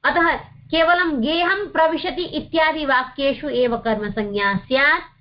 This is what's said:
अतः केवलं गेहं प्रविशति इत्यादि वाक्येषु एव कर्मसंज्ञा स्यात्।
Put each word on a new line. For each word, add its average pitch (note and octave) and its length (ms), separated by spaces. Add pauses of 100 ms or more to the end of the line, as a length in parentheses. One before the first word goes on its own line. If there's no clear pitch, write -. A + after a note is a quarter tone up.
अतः D#4 360 (280)
केवलं E4 540
गेहं F4 460
प्रविशति D#4+ 560
इत्यादि D#4+ 600
वाक्येषु C4+ 640
एव A#3+ 280
कर्मसंज्ञा G#3 800
स्यात्। C#4+ 460 (180)